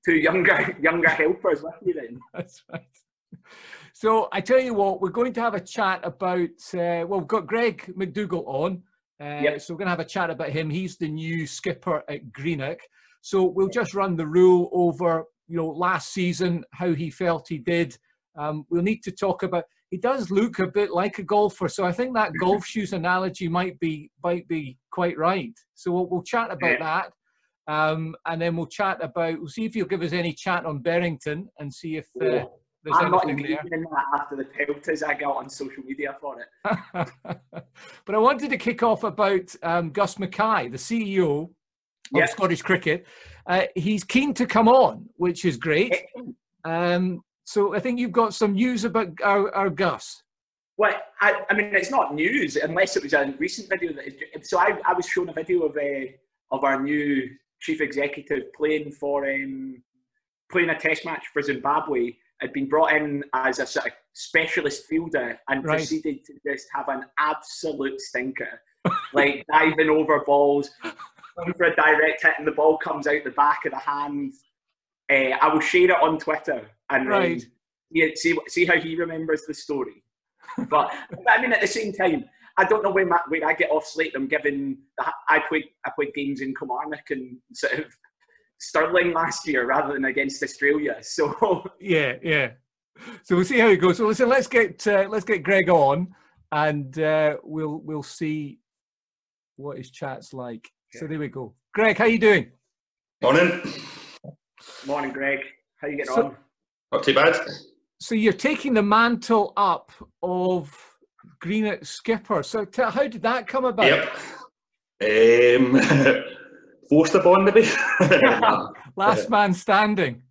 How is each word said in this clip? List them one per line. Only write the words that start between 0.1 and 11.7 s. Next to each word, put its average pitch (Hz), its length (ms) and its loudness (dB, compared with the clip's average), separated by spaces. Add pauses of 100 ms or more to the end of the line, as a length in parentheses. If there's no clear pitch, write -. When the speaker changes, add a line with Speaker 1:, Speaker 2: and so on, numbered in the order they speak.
Speaker 1:
younger, 170 640 2
younger 165 260 2
helpers 160 560 0
with 165 120 -12 (100)
you 180 80 -2
then. 127 340 -10
Speaker 2:
<laughs> - 60 -20
That's - 360 -14
right. 175 140 -12 (1080)
So 220 380 2
I 190 100 -4
tell 262 180 4
you 254 140 -2
what, 196 280 0
we're 190 80 -2
going 240 240 -2
to 226 80 -4
have 233 120 -2
a 190 60 -4
chat 190 440 -2
about, 180 460 -2 (240)
uh, 170 340 -2
well, 196 120 -2
we've 156 80 -8
got 202 200 -2
Greg 220 500 -4
McDougall 185 480 -6
on, 170 380 -4 (380)
uh, 147 220 -12
Speaker 1:
Yep. 147 180 0
Speaker 2:
so - 120 -12
we're 160 60 -10
gonna 190 120 -2
have 170 100 -2
a 165 40 -6
chat 175 240 -4
about 160 200 -6
him. 156 200 -4
He's 180 280 -6
the 165 100 -6
new 160 400 -6
skipper - 600 -6